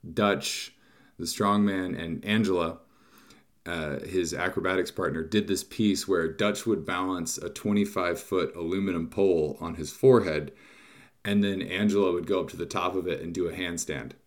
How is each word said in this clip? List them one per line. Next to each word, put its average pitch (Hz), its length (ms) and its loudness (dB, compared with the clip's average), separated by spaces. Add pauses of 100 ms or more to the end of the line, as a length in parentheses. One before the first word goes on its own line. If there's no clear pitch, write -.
(140)
Dutch, - 600 0 (420)
the 85 80 -6
strongman, 98 720 2
and 82 240 -6
Angela, 95 540 2 (880)
uh, 78 340 -4
his 87 340 -2
acrobatics 92 580 -2
partner, 80 320 -2
did 101 240 0
this 95 160 -2
piece 101 420 0
where 85 220 2
Dutch 101 380 -2
would 98 200 0
balance 92 520 -4
a 85 100 -8
twenty-five 98 720 0
foot 87 380 -2
aluminum 87 520 -2
pole 85 520 2
on 82 140 -6
his 76 140 -8
forehead, 90 600 4 (720)
and 101 180 2
then 98 200 0
Angela 98 500 2
would 87 160 -2
go 92 140 2
up 82 80 -6
to - 80 -14
the 85 80 -4
top 90 280 -2
of 90 140 -2
it 90 140 -2
and 85 120 -8
do 87 140 -2
a 82 60 -4
handstand. 85 580 -6 (160)